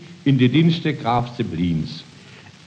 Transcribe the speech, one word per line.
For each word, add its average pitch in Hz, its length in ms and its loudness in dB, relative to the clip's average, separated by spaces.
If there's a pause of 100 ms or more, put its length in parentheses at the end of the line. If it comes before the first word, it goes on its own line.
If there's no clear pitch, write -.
(240)
in 135 140 4
die 127 100 4
Dienste 160 460 2
Graf 120 420 -2
Zeppelins. 85 720 -4 (600)